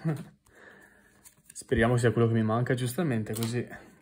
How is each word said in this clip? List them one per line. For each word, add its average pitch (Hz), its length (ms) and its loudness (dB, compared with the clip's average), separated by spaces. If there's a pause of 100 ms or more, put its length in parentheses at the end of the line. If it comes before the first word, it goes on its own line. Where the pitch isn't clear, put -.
<laughs> - 340 -6 (1160)
Speriamo 117 440 2
sia 113 160 4
quello 117 160 4
che 113 60 0
mi 113 100 2
manca, 120 300 0
giustamente, 123 600 -2
così 117 520 -6 (160)